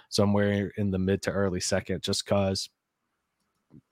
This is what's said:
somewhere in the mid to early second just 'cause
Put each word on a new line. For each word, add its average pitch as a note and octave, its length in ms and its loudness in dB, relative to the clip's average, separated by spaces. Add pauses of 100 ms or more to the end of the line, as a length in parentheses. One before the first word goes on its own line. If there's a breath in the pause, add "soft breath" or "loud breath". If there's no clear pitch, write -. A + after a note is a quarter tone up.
somewhere G2+ 680 2
in G#2 120 0
the F#2 80 0
mid F#2+ 240 2
to F#2+ 100 -2
early F#2 280 0
second F#2 420 -2
just - 240 -4
'cause G2 440 0 (1200)